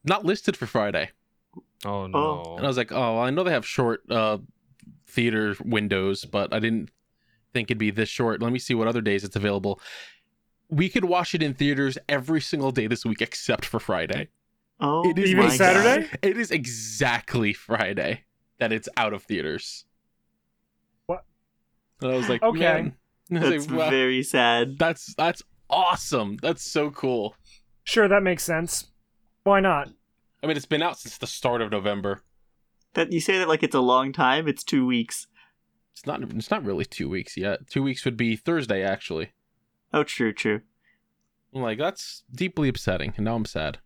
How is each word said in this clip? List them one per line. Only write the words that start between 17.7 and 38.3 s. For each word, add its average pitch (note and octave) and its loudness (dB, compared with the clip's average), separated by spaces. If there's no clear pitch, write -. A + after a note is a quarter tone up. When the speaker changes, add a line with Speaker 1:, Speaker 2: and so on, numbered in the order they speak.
Speaker 1:
that A2+ 0
it's A2 -4
out A2 2
of G2 -8
theaters. D#2 -6
Speaker 4:
What? F3+ -8
Speaker 1:
And C3 -2
I C3 0
was B2 -2
like, B2 0
Speaker 4:
Okay. - 2
Speaker 1:
"Man." D#3+ 2
I F3+ 0
was D#3+ 4
Speaker 3:
That's D3+ 0
Speaker 1:
like, B2+ 0
"Wow." D#3 2
Speaker 3:
very C3 2
sad. B2 2
Speaker 1:
That's, E3 -2
that's E3+ 0
awesome. D3 0
That's D#3+ -2
so D3 -2
cool. B2 -2
Speaker 4:
Sure, G#3 4
that G3 6
makes F#3 0
sense. E3+ -4
Why G3 6
not? E3 2
Speaker 1:
I D3 -4
mean, D#3 0
it's C#3+ -6
been D#3 0
out E3+ -2
since - -16
the - -8
start A#2+ -2
of G#2+ -2
November. G2+ -2
Speaker 3:
That, E3 0
you E3 0
say F#3+ 2
that F#3 2
like D#3+ 4
it's - 0
a C#3 4
long B2+ 4
time. C#3+ 2
It's - -4
two C3 2
weeks. A#2+ -2
Speaker 1:
It's - -16
not, C#3+ -6
it's - -8
not G3+ -2
really F#2+ -4
two - -8
weeks - -8
yet. G2+ -4
Two C#3 -2
weeks C3+ -4
would A#2+ -2
be A2+ 0